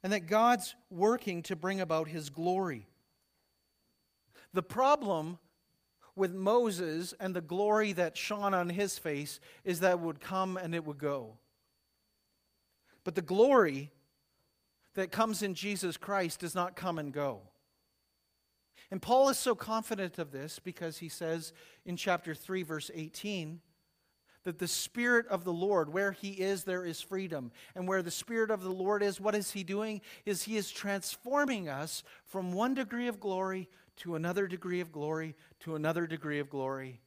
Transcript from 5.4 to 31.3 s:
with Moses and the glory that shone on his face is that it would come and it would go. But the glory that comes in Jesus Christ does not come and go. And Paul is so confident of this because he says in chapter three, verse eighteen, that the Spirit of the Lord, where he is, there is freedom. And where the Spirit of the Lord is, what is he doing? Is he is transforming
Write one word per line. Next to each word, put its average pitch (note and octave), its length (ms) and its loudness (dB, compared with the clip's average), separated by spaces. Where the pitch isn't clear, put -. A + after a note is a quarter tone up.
with F#3+ 180 0
Moses F#3+ 880 2
and F#3+ 140 -2
the F3 80 -2
glory G#3 500 2
that E3+ 240 0
shone G3+ 380 0
on F3 160 2
his F#3+ 280 -2
face D3 420 -6
is F3 160 0
that F#3 120 6
it F3+ 80 2
would E3 200 -4
come F#3+ 360 -2
and E3+ 180 -4
it E3 100 -2
would D3 140 -6
go. C3+ 380 -4
But F3 120 -4
the F#3 40 2
glory F3+ 680 6
that F#3+ 180 -2
comes G#3+ 300 2
in G3+ 100 0
Jesus F3+ 460 -2
Christ F#3+ 420 -2
does E3+ 140 -6
not F3+ 200 0
come E3+ 240 -2
and D3 140 -6
go. C3+ 300 -2
And F#3+ 120 -4
Paul C4 260 8
is C4+ 80 4
so B3 180 2
confident A3 640 -4
of D3+ 140 -6
this C#3 260 -10
because E3 380 -8
he E3 140 -12
says E3 420 -4
in F3+ 140 -6
chapter E3+ 360 0
three, F#3+ 280 -6
verse D#3 320 -6
eighteen, E3 680 -8
that E3+ 140 -6
the F3 100 -4
Spirit A#3+ 580 2
of F#3+ 180 -2
the F3+ 80 0
Lord, E3+ 400 2
where G3 200 0
he G3 180 -8
is, F#3+ 340 -2
there F#3 220 -4
is E3 160 -8
freedom. E3+ 500 -6
And F3+ 120 -6
where F#3+ 140 2
the E3+ 100 -4
Spirit A3+ 400 0
of G3+ 120 0
the F#3 80 -4
Lord F#3+ 320 2
is, G3 180 0
what G#3 140 2
is G#3 160 0
he G3 140 -6
doing? G#3 360 -4
Is G3 200 -2
he A3 120 -2
is G3+ 140 -2
transforming A3 1000 0